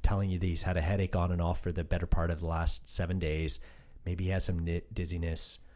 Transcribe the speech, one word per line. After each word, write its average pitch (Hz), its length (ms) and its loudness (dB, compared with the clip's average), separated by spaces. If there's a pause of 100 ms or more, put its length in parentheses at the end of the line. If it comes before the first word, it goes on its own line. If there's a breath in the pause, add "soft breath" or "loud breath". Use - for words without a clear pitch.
telling 98 260 4
you 90 100 0
that 92 60 0
he's 82 180 0
had 90 140 0
a 85 40 2
headache 95 340 2
on 87 160 2
and 87 100 2
off 85 200 2
for 87 100 -2
the 85 120 0
better 87 220 0
part 85 260 4
of 82 80 -2
the 85 80 -4
last 82 420 0
seven 90 300 0
days. 80 400 0 (460 loud breath)
Maybe 90 200 -2
he 92 60 0
has 92 140 0
some 87 140 0
ni-, 85 220 -2 (120)
dizziness, 82 640 -2 (160 soft breath)